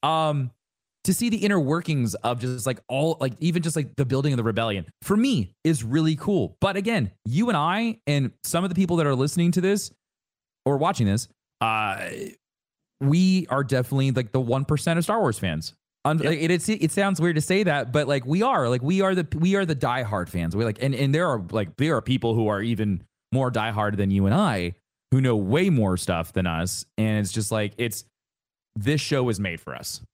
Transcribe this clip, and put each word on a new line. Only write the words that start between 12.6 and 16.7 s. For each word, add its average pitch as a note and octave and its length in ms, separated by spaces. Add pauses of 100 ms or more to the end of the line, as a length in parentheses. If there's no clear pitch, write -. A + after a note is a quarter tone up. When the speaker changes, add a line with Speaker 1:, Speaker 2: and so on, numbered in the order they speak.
Speaker 1:
we F3+ 480
are C#3 140
definitely, C3+ 480
like, B2 200
the C3 100
one B2+ 240
percent E3 340
of E3 40
Star G#3+ 160
Wars C#3+ 200
fans. D#2+ 340 (320)
Un- D3+ 140
Speaker 2:
Yep. - 80
Speaker 1:
like, D#3 120
it, E3 120
it's, F3 180
it G#3 220